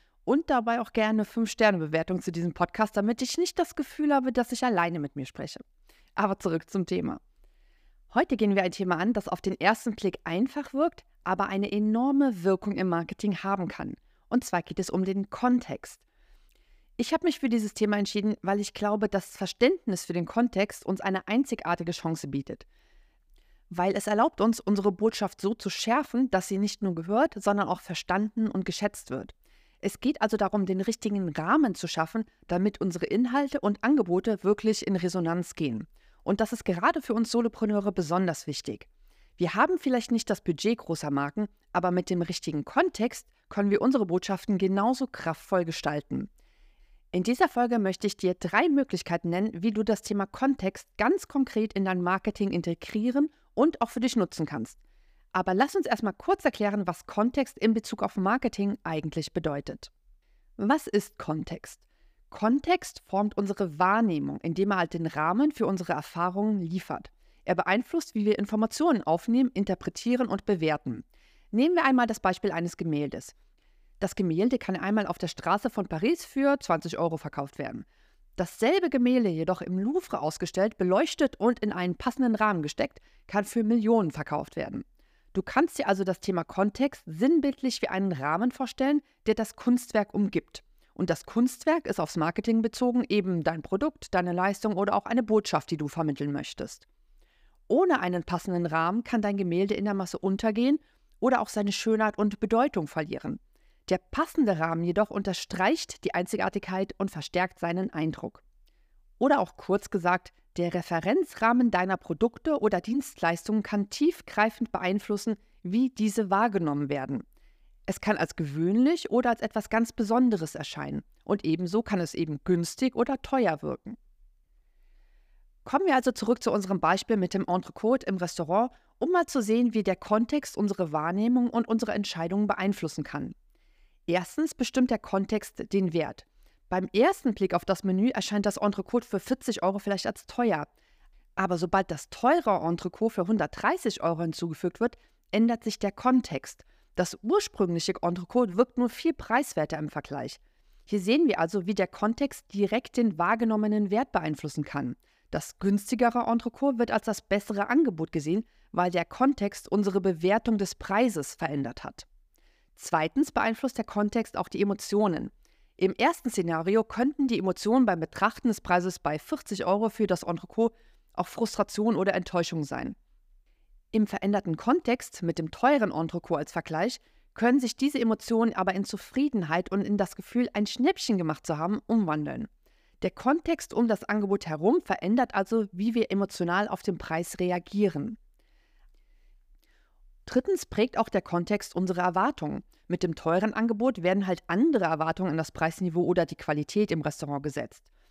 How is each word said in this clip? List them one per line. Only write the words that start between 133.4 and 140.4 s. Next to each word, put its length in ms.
Erstens 480
bestimmt 340
der 80
Kontext 720
den 220
Wert. 320
Beim 260
ersten 420
Blick 180
auf 100
das 200
Menü 260
erscheint 380
das 100
Entrecote 500
für 120
vierzig 420
Euro 160
vielleicht 300
als 180
teuer. 420